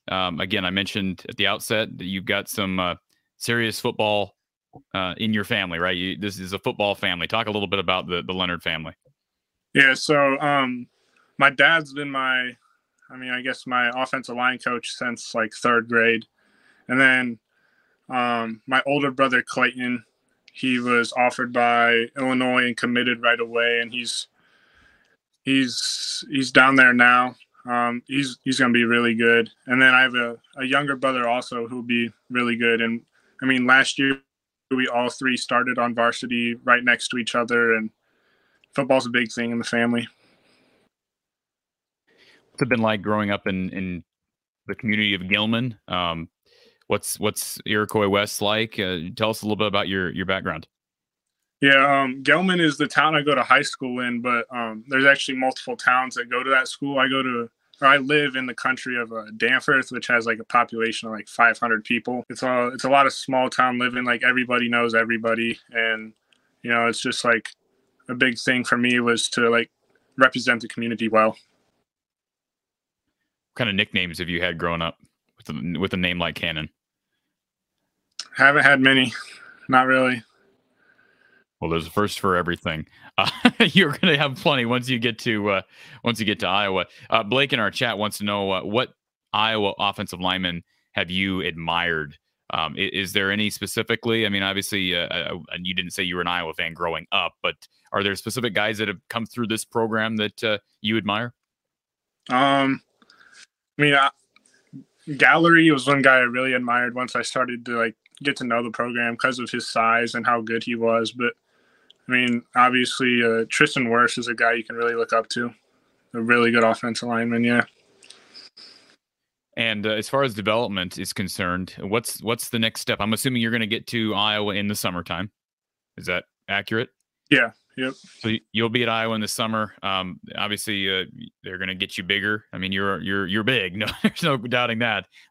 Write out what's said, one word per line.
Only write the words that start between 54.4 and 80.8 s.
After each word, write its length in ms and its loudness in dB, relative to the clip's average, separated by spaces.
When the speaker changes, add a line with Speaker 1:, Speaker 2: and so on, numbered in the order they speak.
Speaker 2:
um, 380 -8
there's 180 2
actually 320 4
multiple 380 -4
towns 400 0
that 140 -8
go 120 -2
to 80 -4
that 180 2
school. 320 -4
I 100 2
go 120 0
to, 280 -4
or 60 6
I 100 8
live 380 0
in 100 -4
the 80 -8
country 440 -4
of, 140 -6
uh, 140 -8
Danforth, 540 0
which 160 -8
has, 180 2
like, 140 -2
a 60 -16
population 640 0
of, 60 -8
like, 120 -14
five 300 2
hundred 260 0
people. 460 -4
It's 140 -8
a, 300 0
it's 120 -6
a 40 0
lot 160 8
of 80 0
small 360 0
town 280 2
living. 280 -2
Like, 180 0
everybody 460 2
knows 260 2
everybody, 640 0
and, 420 -2
you 100 -6
know, 160 2
it's 140 -2
just, 240 -4
like, 240 2
a 80 -6
big 240 0
thing 240 0
for 140 2
me 240 2
was 280 0
to, 200 2
like, 200 2
represent 440 2
the 80 -12
community 400 -4
well. 220 4
Speaker 1:
What 60 -20
kind 140 -2
of 60 -2
nicknames 440 -2
have 100 -6
you 120 -2
had 160 -2
growing 240 -2
up 160 -4
with 140 -16
a, 280 -6
with 160 -2
a 40 -2
name 220 0
like 160 -4
Cannon? 340 -6
Speaker 2:
Haven't 260 6
had 160 6
many. 320 4
Not 200 4
really. 360 2